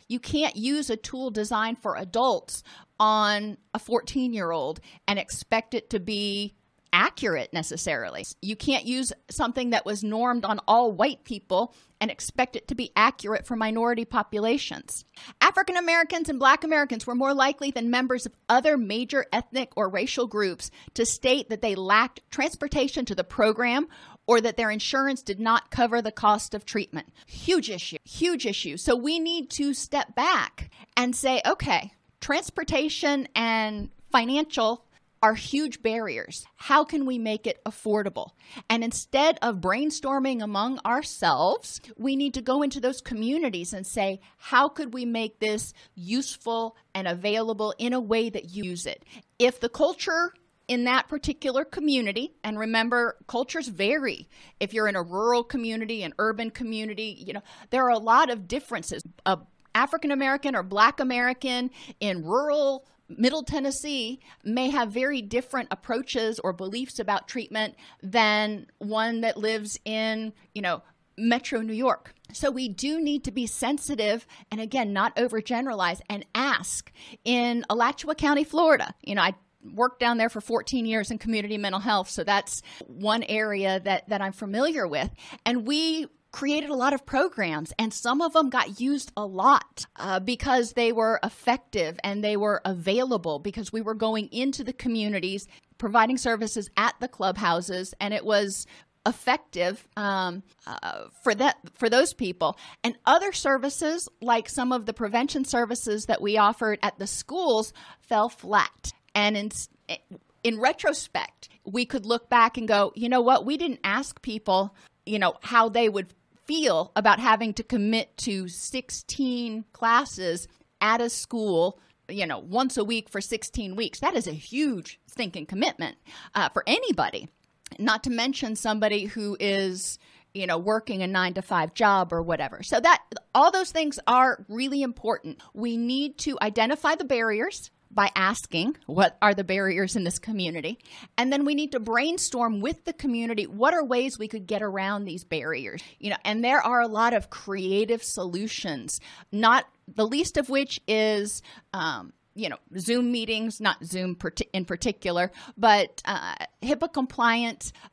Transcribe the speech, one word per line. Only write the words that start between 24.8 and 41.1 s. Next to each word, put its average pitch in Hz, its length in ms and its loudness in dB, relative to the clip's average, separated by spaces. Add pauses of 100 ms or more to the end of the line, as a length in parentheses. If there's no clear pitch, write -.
did 196 180 -6
not 226 300 2
cover 240 300 2
the 214 120 -6
cost 208 420 2
of 202 100 -8
treatment. - 440 -6 (180)
Huge 311 440 0
issue, 170 340 -8
huge 320 420 -2
issue. 175 300 -4
So 240 180 2
we 294 240 0
need 330 340 -4
to 285 200 0
step - 420 -4
back 277 560 0 (260)
and 247 200 2
say, 262 300 2
"Okay, - 460 0 (280)
transportation 294 1120 -2
and 220 560 -2 (220)
financial 247 720 2 (360)
are 220 140 6
huge 294 480 -4
barriers. 220 640 -4 (100)
How 285 280 4
can 285 220 -2
we 254 120 -2
make 220 280 -4
it - 180 -4
affordable?" 208 680 -2 (360)
And 233 160 2
instead 285 560 2
of 202 220 0
brainstorming 269 800 0
among 214 380 -2
ourselves, 208 1000 0 (160)